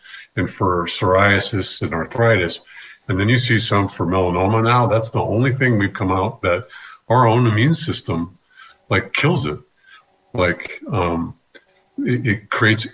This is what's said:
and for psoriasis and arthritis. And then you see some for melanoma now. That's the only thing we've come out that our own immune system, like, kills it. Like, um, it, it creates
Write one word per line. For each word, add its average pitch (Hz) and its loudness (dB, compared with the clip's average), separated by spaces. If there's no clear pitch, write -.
and 87 -4
for 87 -2
psoriasis 98 0
and - -4
arthritis. 110 0
And 92 0
then 104 2
you 127 4
see 120 2
some 101 0
for - -4
melanoma 95 2
now. 120 4
That's 113 0
the - -2
only 120 0
thing 123 2
we've 98 -2
come 95 -2
out 95 -2
that 90 -2
our 120 4
own 120 4
immune 117 2
system, - -6
like, 95 -2
kills 143 0
it. - -6
Like, - -2
um, 85 -2
it, 123 -2
it - -2
creates 110 0